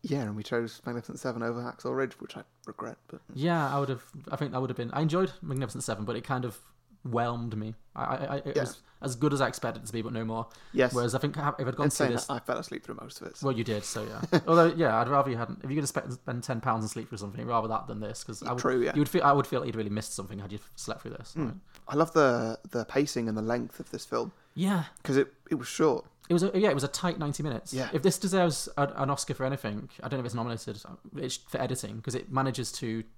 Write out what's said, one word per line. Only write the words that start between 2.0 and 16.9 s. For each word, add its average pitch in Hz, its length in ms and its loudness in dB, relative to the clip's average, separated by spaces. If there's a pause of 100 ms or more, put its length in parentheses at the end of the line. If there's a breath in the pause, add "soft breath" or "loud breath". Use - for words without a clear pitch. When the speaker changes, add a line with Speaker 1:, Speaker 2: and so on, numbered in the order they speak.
Speaker 1:
which - 160 -14
I - 80 -12 (220)
regret, - 320 -10 (100)
but - 140 -16 (140)
Speaker 2:
Yeah, 147 400 2
I 143 40 2
would 139 100 0
have, 123 140 -4 (280)
I - 40 -2
think 143 160 -2
that 127 100 -2
would 131 80 0
have - 80 -4
been, 120 160 -4
I 147 80 0
enjoyed 175 300 2 (100)
Magnificent 131 420 -4
Seven, 107 220 -2
but 113 100 -2
it 120 80 -6
kind 127 220 0
of 113 120 -6 (460)
whelmed 117 540 0
me. 110 160 -4 (220)
I, - 80 -2
I, 131 120 0
I, 139 220 -4
it 139 180 -4
Speaker 1:
Yeah. 139 60 4
Speaker 2:
was - 180 -4 (220 soft breath)
as 127 140 -2
good 143 180 4
as 135 80 2
I 123 60 4
expected 117 360 -4
it 107 40 -10
to 107 60 -8
be, 113 100 0
but 117 100 -4
no 113 100 -2
more. 113 240 -4 (240 loud breath)
Speaker 1:
Yes. 127 220 6
Speaker 2:
Whereas 120 220 2
I - 40 2
think 147 160 0
ha-, 147 220 0
if 123 100 -2
I'd 127 80 -2
gone 147 100 2
Speaker 1:
And 143 60 6
Speaker 2:
to - 40 -2
see 151 80 2
Speaker 1:
saying 127 100 4
Speaker 2:
this 120 120 -2
Speaker 1:
that, 143 80 -4
I 120 60 -2
fell 123 200 -2
asleep - 240 -8
through - 180 -10
most 117 200 -14
of - 60 -12
it. - 140 -14
Speaker 2:
Well, 135 160 2
you 113 60 0
did, 104 200 -2
so - 200 -6
Speaker 1:
<laughs> 113 280 -6
Speaker 2:
yeah. 175 160 6
Although, 165 280 10
yeah, 143 260 4
I'd 120 60 2
rather 135 240 4
you 117 60 -2
hadn't. 117 260 -4
If 127 80 -4
you're 143 100 -2
gonna 135 60 0
spe-, - 260 -4
spend 123 300 -6
ten 120 180 -4
pounds 113 220 0
and 110 80 -4